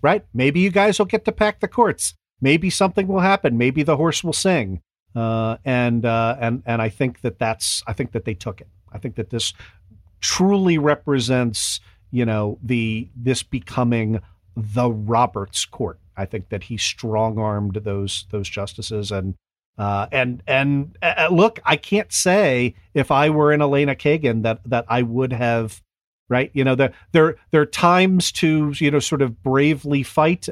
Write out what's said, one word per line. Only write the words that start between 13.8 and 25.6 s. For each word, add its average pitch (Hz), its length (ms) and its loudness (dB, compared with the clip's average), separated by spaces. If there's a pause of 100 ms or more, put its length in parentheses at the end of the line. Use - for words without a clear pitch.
the 117 340 -2
Roberts 110 720 -2
court. 90 340 -8 (180)
I 107 80 -6
think 98 260 -10
that 98 140 -8
he 117 120 -10
strong-armed 107 960 -2 (100)
those, 98 460 -6
those 101 180 -6
justices. 104 600 -8
And, 95 240 -4 (420)
uh, 101 360 -2
and, 123 340 -2
and, 139 560 0
uh, 165 280 0
look, 196 340 4
I 160 120 2
can't - 360 -2
say 151 600 2 (200)
if 139 160 0
I 147 200 4
were 151 220 4
in 151 80 2
Elena 143 360 2
Kagan 135 480 0
that, 113 220 -2
that 120 220 -2
I 120 140 0
would 123 300 -2
have, 117 500 -2 (460)